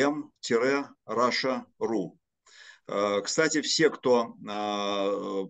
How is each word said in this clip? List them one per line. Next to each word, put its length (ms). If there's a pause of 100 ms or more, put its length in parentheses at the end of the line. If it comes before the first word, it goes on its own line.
эм 400
тире 480 (160)
раша 600 (140)
ру. 380 (680)
Э, 340
кстати, 400
все, 280
кто, 460 (140)
э, 1000